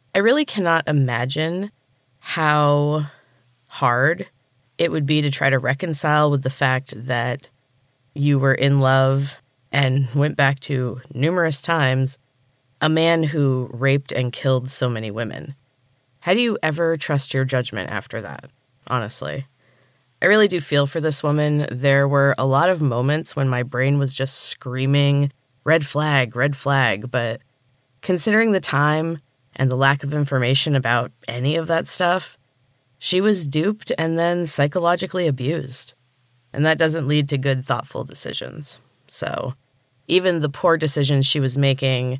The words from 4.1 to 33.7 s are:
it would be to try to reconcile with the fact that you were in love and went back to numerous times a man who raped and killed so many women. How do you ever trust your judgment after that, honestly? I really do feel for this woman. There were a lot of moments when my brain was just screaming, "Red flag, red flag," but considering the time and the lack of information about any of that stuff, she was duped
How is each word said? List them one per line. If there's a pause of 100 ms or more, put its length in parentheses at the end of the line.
it
would
be
to
try
to
reconcile
with
the
fact (120)
that (640)
you
were
in
love (320)
and
went
back
to (120)
numerous
times (640)
a
man
who
raped
and
killed
so
many
women. (680)
How
do
you
ever
trust
your
judgment
after
that, (380)
honestly? (760)
I
really
do
feel
for
this
woman.
There
were
a
lot
of
moments
when
my
brain
was
just
screaming, (320)
"Red
flag,
red
flag,"
but (600)
considering
the
time (360)
and
the
lack
of
information
about (160)
any
of
that
stuff, (640)
she
was
duped